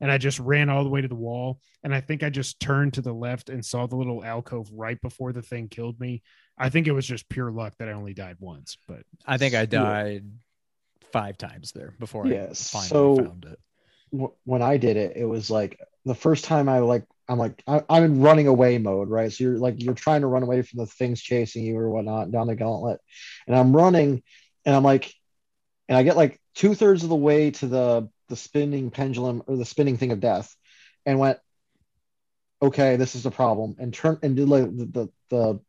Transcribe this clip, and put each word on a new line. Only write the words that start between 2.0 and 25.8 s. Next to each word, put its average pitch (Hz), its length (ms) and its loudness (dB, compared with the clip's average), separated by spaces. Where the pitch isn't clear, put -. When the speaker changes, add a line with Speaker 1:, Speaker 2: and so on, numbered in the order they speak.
Speaker 1:
think 151 200 -6
I 147 60 -2
just 135 320 -8
turned 143 340 0
to 139 60 -4
the 120 140 -6
left 120 340 -8
and 127 160 -10
saw 120 220 -4
the 120 100 -6
little 123 260 -6
alcove 113 480 -10
right 110 300 -10
before 127 320 -10
the 120 80 -10
thing 117 280 -12
killed 117 300 -12
me. 123 240 -10
I 131 100 -2
think 156 180 2
it 151 60 0
was 135 140 -2
just 123 240 -10
pure 123 200 -6
luck 110 280 -8
that 110 100 -10
I 107 40 -10
only 104 200 -12
died 92 260 -14
once, 85 380 -18
but 69 160 -18
Speaker 2:
I 135 120 -2
think 127 160 0
I 113 60 2
Speaker 3:
Yeah. 110 60 0
Speaker 2:
died 104 580 -2
five 101 280 -6
times 120 340 -16
there - 260 -18
before 113 280 -8
Speaker 3:
Yeah, 110 240 -2
Speaker 2:
I - 20 -18
finally - 20 -18
Speaker 3:
so 139 720 2
Speaker 2:
found 87 220 -14
it. 160 120 -20
Speaker 3:
wh-, 131 220 -6
when 127 140 -2
I 131 160 2
did 117 220 2
it, 101 180 -4
it 117 80 -6
was 110 260 -6
like 107 300 -4
the 131 100 -4
first 156 300 0
time 147 240 2
I, 131 120 4
like, 120 260 0
I'm 123 80 0
like, 113 280 -4
I, 147 220 2
I'm 165 160 6
in 147 160 4
running 151 260 8
away 123 300 6
mode, 101 320 -2
right? 110 240 -2
So 127 120 -4
you're 127 140 0
like, 120 240 -2
you're 123 120 -2
trying 151 260 0
to 143 60 0
run 127 160 2
away 127 180 0
from 120 200 -8
the 113 60 -6
things 120 360 -4
chasing 117 420 -2
you 113 140 -4
or 113 100 -2
whatnot 110 420 -4
down 117 160 -2
the 113 100 -2
gauntlet. 110 440 -4
And 123 100 2
I'm 127 180 6
running 156 480 4
and 139 100 4
I'm 135 80 4
like, 135 300 4